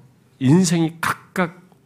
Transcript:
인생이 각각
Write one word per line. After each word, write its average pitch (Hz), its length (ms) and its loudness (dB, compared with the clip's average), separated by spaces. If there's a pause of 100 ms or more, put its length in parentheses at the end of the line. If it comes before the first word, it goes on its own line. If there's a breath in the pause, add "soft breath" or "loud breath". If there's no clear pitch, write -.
(380)
인생이 165 640 0
각각 - 600 -8 (240)